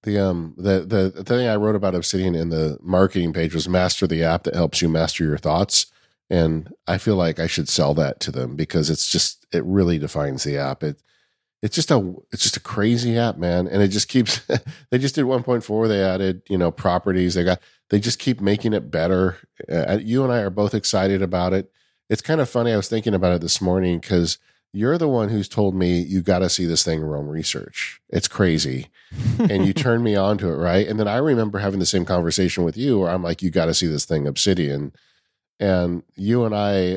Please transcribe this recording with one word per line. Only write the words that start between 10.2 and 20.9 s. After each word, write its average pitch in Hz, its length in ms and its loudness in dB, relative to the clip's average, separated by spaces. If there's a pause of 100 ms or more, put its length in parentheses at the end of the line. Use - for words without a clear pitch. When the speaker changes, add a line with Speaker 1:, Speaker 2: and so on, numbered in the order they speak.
Speaker 1:
the 71 120 -4
app. 69 280 -6
It, - 180 -6 (580)
it's 110 140 -4
just - 160 0
a, 98 240 2 (160)
it's - 140 -4
just - 120 0
a - 40 -8
crazy 117 580 0
app, 117 180 0
man. 87 300 0
And 98 160 2
it 98 60 6
just 104 200 0
keeps, 120 320 0 (260)
<laughs> - 240 -14
they 127 80 2
just 135 180 -2
did 147 80 0
one 127 180 0
point 120 220 -2
four. 110 240 0
They 101 160 2
added, 95 440 -2
you 98 80 0
know, 87 140 2
properties. 90 640 0
They 90 80 0
got, 90 180 2 (300)
they 104 80 4
just 113 220 -2
keep 123 200 -2
making 104 340 2
it - 180 -4
better. 90 460 2 (300)
Uh, 85 320 0
you 120 220 -2
and 127 100 0
I 120 100 2
are 98 80 -2
both 101 220 0
excited 98 480 0